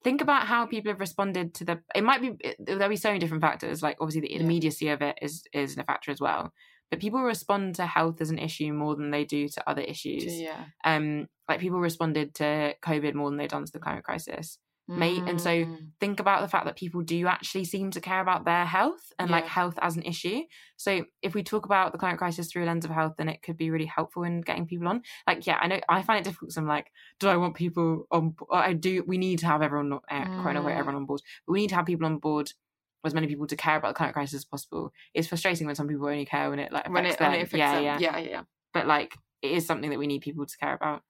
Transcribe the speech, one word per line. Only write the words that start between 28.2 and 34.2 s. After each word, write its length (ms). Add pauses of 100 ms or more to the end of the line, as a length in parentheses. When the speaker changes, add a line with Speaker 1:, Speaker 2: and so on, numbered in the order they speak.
Speaker 1:
bo-, 200
I 220
do, 340
we 100
need 220
to 60
have 160
everyone, 280
not, 200
uh, 160 (160)
quote 160
unquote, 160
Speaker 2:
Mm. 60
Speaker 1:
everyone 160
on 100
board, 160 (240)
but 80
we 80
need 80
to 60
have 100
people 200
on 120
board, 340 (540)
as 80
many 140
people 200
to 80
care 220
about 120
the 40
climate 220
crisis 240